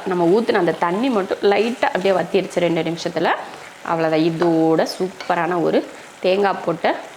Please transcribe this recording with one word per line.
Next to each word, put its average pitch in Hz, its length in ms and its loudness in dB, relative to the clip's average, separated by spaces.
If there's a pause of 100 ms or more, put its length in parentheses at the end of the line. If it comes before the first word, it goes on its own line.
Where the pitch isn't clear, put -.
நம்ம 180 340 2
ஊத்துன 233 120 0
அந்த 175 200 2
தண்ணி 180 360 -2
மட்டும் 208 340 -2
லைட்டா 214 420 2
அப்படியே 190 300 2
வத்திடுச்சு 180 420 0
ரெண்டு 170 260 2
நிமிஷத்துல. 165 460 -2 (540)
அவ்வளவுதான். 160 440 0
இதோட 165 600 2 (100)
சூப்பரான 175 680 -2
ஒரு 196 240 2 (340)
தேங்காய் 190 440 2
போட்ட 185 300 0 (220)